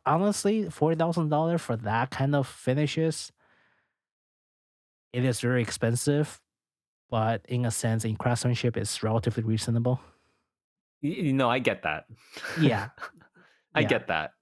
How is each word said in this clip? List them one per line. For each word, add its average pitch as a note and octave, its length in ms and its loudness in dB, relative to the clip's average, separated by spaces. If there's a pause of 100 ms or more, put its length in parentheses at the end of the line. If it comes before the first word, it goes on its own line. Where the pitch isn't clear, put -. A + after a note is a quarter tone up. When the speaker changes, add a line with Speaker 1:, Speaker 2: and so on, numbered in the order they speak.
Speaker 1:
honestly, G3+ 640 2
four D#3+ 240 2
thousand E3 340 0
dollar D#3+ 300 2
for A#2+ 180 -4
that A2+ 340 -2
kind C#3 240 0
of C3+ 140 0
finishes, D3+ 840 -2 (1800)
it B2 120 0
is B2+ 160 0
very B2 220 2
expensive, B2+ 800 0 (680)
but A2+ 400 0
in B2 160 -2
a A#2 60 0
sense, A2+ 340 0
in A2 120 -2
craftsmanship, A#2+ 600 0
it's G2+ 280 -4
relatively A2 400 0
reasonable. A#2 560 0 (1000)
Speaker 2:
Y-, D3+ 200 -2
y-, D3 80 2
no, C3 180 4
I B2+ 120 2
get G2+ 240 0
that. D#2 220 -4 (520)
Speaker 1:
Yeah. A#2 300 2 (440)
Speaker 2:
<laughs> - 440 -16
I D#3 40 4
Speaker 1:
Yeah. D3+ 80 4
Speaker 2:
get A2+ 200 2
that. D#2 340 -2